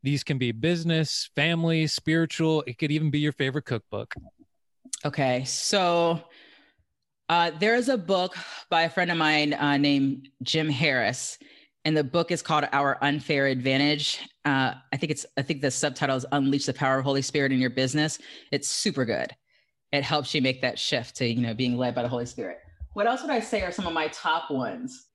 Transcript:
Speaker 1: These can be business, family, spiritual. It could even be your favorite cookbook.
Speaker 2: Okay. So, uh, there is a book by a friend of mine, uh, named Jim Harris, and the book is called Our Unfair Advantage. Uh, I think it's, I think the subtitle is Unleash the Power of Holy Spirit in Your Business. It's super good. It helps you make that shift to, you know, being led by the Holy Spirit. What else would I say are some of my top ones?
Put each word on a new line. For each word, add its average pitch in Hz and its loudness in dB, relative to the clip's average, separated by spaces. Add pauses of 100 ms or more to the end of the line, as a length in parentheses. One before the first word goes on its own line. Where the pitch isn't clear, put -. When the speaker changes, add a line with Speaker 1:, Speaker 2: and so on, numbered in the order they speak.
Speaker 1:
These 139 0
can 147 -2
be 123 0
business, 160 0
family, 165 2
spiritual. 160 0
It 123 -10
could 147 -2
even 151 2
be 147 0
your 147 2
favorite 135 -2
cookbook. 110 -6 (880)
Speaker 2:
Okay. 131 0
So, 170 0 (1080)
uh, 170 4
there 208 4
is 240 2
a 262 2
book 185 0 (340)
by 165 4
a 165 2
friend 180 0
of 170 0
mine, 151 4
uh, 143 2
named 139 2 (140)
Jim 156 0
Harris, 131 0 (440)
and 156 2
the 151 4
book 165 0
is 165 -2
called 151 2
Our 139 2
Unfair 143 2
Advantage. 135 2 (260)
Uh, 135 2 (160)
I 131 -4
think 151 -2
it's, - -6 (120)
I 139 -2
think 139 -2
the 135 2
subtitle 139 0
is 127 -4
Unleash 139 2
the 135 -2
Power 135 2
of 131 -2
Holy 139 0
Spirit 139 0
in 131 2
Your 127 2
Business. 131 0 (320)
It's - -2
super 143 0
good. 98 -2 (600)
It 143 2
helps 147 -2
you 135 2
make 131 0
that 127 -2
shift - -4
to, 123 0
you 117 0
know, 117 -2
being 123 0
led 123 -2
by 127 -2
the 123 -2
Holy 120 -4
Spirit. 95 -10 (320)
What 208 0
else 254 0
would 302 -6
I 247 0
say 214 -2
are 175 -4
some 175 -6
of 170 -4
my 156 -2
top 165 -4
ones? 123 -6